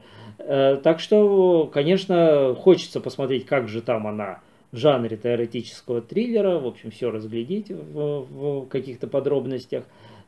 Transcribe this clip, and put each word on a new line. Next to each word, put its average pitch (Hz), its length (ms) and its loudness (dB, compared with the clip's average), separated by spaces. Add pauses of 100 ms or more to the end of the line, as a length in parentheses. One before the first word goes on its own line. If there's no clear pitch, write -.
(380)
Э, 139 440 2
так 165 160 4
что, 185 760 4
конечно, 156 840 4
хочется 175 420 4
посмотреть, 131 460 -4
как 127 220 0
же 110 140 -6
там 110 260 -2
она 104 320 -8 (320)
в 123 40 -14
жанре 120 400 0
теоретического 120 840 -4
триллера, 202 580 0
в 135 80 -4
общем, 113 240 -10
всё 120 220 -4
разглядеть 117 580 -8
в, 147 600 -8
в 139 360 -6
каких-то 127 400 -8
подробностях. 131 760 -4 (440)